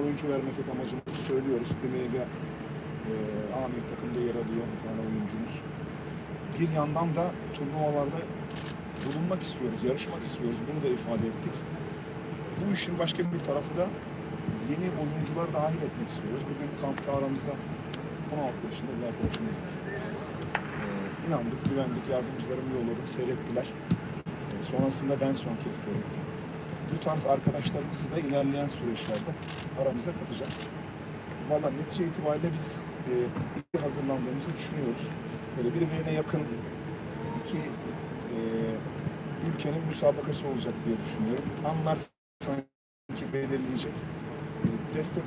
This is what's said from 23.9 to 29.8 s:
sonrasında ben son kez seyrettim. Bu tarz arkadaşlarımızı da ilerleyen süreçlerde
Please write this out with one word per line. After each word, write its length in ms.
sonrasında 440
ben 80
son 100
kez 200
seyrettim. 380
Bu 40
tarz 160
arkadaşlarımızı 800
da 120
ilerleyen 520
süreçlerde 520